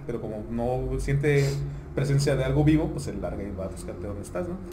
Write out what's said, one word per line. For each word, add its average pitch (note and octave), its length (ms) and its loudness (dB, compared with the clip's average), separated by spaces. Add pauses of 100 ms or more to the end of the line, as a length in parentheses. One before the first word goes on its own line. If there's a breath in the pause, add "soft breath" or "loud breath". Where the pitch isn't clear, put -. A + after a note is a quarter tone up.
Pero A#2 160 -4
como G#2+ 300 -6
no B2+ 480 0
siente C#3 460 4 (500 loud breath)
presencia C#3 400 4
de B2+ 80 2
algo C#3 200 4
vivo, D#3 260 6
pues - 140 -4
se G#2 100 -6
larga F#2+ 300 -4
y G2+ 80 -6
va F#2+ 140 -6
a F#2+ 40 -6
buscarte G2 360 -8
dónde G2 160 -6
estás, F3+ 280 -6
¿no? F3+ 60 -4 (160)